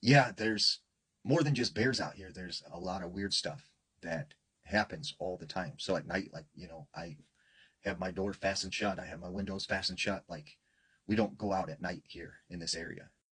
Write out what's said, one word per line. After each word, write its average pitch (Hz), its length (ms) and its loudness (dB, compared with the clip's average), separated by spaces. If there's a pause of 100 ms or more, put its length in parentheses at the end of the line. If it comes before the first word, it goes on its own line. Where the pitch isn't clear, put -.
Yeah, 135 340 10
there's 110 440 2 (440)
more 151 200 6
than 147 120 4
just 120 200 0
bears 117 260 4
out - 140 -4
here. 95 180 -12
There's 90 380 -10
a 87 80 -10
lot 92 240 -2
of 87 80 -6
weird 98 220 -2
stuff - 360 -2 (320)
that 82 320 -4 (300)
happens 92 560 -2
all 90 180 -4
the 82 80 -10
time. 78 320 -6
So - 180 0
at 78 120 -2
night, 95 260 -2
like, - 120 -10 (100)
you 90 120 -14
know, 80 280 -14
I 80 220 -8 (680)
have 92 140 -2
my 92 120 -2
door 95 220 -2
fastened 95 400 -2
shut. 98 260 0
I - 60 -8
have - 140 -10
my 90 100 -10
windows 98 360 -4
fastened 95 340 -2
shut. 98 280 -2
Like, 80 300 -12 (500)
we 107 80 2
don't 104 220 2
go 101 160 -2
out 92 160 0
at 78 120 -10
night 87 260 -4
here 85 280 -14 (140)
in 87 100 -8
this 82 160 -4
area. - 340 -10 (240)